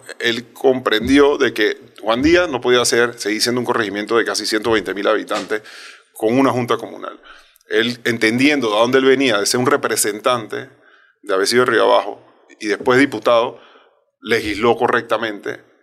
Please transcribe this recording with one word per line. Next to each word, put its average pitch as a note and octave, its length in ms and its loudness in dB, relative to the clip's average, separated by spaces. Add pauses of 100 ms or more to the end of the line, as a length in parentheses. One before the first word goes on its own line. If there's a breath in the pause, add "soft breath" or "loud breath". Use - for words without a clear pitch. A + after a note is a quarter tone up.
(200)
él A#2+ 340 -4
comprendió C3 840 2
de B2 160 0
que G#2 240 0 (240)
Juan A2+ 220 -2
Díaz E3+ 260 4
no B2 120 -4
podía B2 240 2
ser, A#2+ 340 0
seguir G#2+ 240 -4
siendo B2 180 -2
un A#2+ 40 -4
corregimiento G#2+ 520 -2
de G#2+ 80 2
casi G2+ 220 -4
ciento A2+ 240 -2
veinte F#2+ 240 -2
mil G2+ 120 -2
habitantes G#2 540 -4 (520 loud breath)
con A#2 260 0
una C3+ 120 4
junta B2 260 -2
comunal. F#2+ 440 -14 (480 loud breath)
Él, A2+ 360 -2
entendiendo A#2+ 640 0
de F2 40 0
dónde B2 240 4
él C3 60 2
venía, C3 340 2
de G2+ 60 -2
ser B2 140 -2
un B2 80 0
representante, A#2 1040 -2 (540 soft breath)
de G2 100 -6
haber F#2+ 140 0
sido A#2+ 180 4
de A#2+ 60 0
Río A2 120 4
Abajo G#2+ 400 0 (380)
y A2 60 -10
después A#2+ 300 0
diputado, B2+ 600 0 (600 soft breath)
legisló A2 560 0
correctamente A2+ 840 -2 (240)